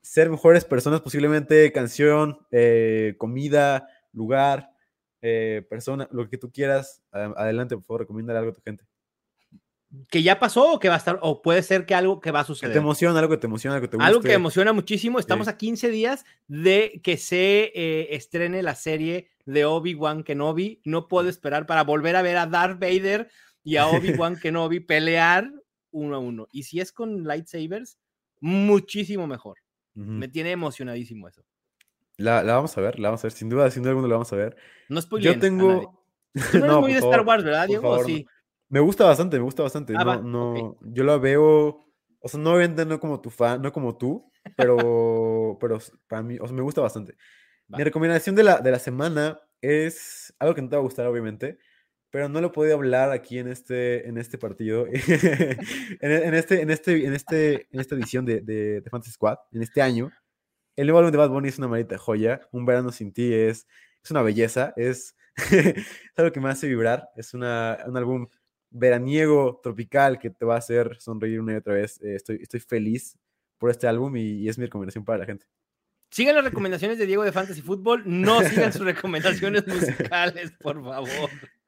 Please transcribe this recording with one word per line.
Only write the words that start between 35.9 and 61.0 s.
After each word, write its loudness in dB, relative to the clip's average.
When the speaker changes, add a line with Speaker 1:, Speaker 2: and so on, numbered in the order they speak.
Speaker 2:
Tú 8
no 6
Speaker 1:
<laughs> -
Speaker 2:
eres 4
Speaker 1:
No, 8
Speaker 2:
muy -
Speaker 1:
por 4
Speaker 2:
de 2
Star 2
Speaker 1:
favor, 6
Speaker 2:
Wars, 4
¿verdad, 2
Speaker 1:
por 0
Speaker 2:
Diego? 0
¿O 4
Speaker 1:
favor, 2
Speaker 2:
sí? -4
Speaker 1:
no. -20
Me 2
gusta 6
bastante, 6
me 2
gusta -2
bastante. -6
Speaker 2:
Ah, 2
Speaker 1:
No, 2
Speaker 2:
va, 0
Speaker 1:
no, -4
Speaker 2:
ok. -8
Speaker 1:
yo -4
la 4
veo, 4
o -12
sea, -8
no, 2
obviamente 2
no -4
como -4
tu -14
fan, 0
no -6
como -6
tú, -6
pero, 2
Speaker 2:
<laughs> -12
Speaker 1:
pero -2
s-, -16
para -10
mí, -10
o -10
sea, -10
me -4
gusta -4
bastante. -4
Speaker 2:
Va. -10
Speaker 1:
Mi -2
recomendación 0
de 8
la, 8
de 2
la 2
semana -4
es -4
algo 0
que -6
no -8
te -2
va 2
a 0
gustar, -6
obviamente, -6
pero -6
no -4
lo -2
podía 2
hablar 2
aquí -6
en -8
este, -4
en -8
este -10
partido, -4
<laughs> -10
en, 0
en 2
este, 2
en -2
este, 0
en -2
este, 0
en -8
esta -6
edición -4
de, -2
de, -4
de -16
Fantasy -12
Squad, 0
en -8
este 0
año. 0
El -2
nuevo 6